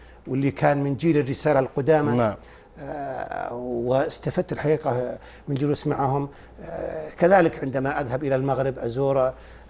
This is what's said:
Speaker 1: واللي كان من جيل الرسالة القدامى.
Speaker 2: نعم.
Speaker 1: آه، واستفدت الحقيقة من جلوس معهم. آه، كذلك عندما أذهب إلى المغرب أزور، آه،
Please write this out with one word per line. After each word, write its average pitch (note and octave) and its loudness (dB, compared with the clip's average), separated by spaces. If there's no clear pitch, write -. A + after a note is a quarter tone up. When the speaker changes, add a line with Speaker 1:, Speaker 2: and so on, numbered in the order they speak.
Speaker 1:
واللي C3+ 0
كان C#3+ 2
من C#3 0
جيل D#3+ 2
الرسالة C#3 2
القدامى. C#3+ 2
Speaker 2:
نعم. A2+ 2
Speaker 1:
آه، C3+ -8
واستفدت B2+ -2
الحقيقة C3 -2
من C#3+ -2
جلوس C#3+ -2
معهم. C#3+ 0
آه، - -10
كذلك F3 4
عندما C3+ -2
أذهب C3+ -4
إلى C3+ 2
المغرب C3 0
أزور، C3+ 0
آه، C3 2